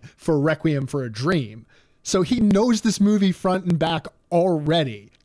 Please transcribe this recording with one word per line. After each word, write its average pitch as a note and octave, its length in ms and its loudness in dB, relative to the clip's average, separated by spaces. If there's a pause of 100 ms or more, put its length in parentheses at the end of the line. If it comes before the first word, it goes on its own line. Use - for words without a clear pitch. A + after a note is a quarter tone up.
(180)
for D#3 220 0
Requiem D3 480 0
for C#3 160 -6
a A#2 80 -8
Dream. A#2 560 -4 (340)
So F#3+ 220 0
he A#3+ 160 0
knows G#3+ 420 2
this G#3+ 180 -2
movie G3+ 320 4
front F#3 340 -2
and E3+ 120 0
back D#3+ 300 -2 (240)
already. D3+ 800 0 (140)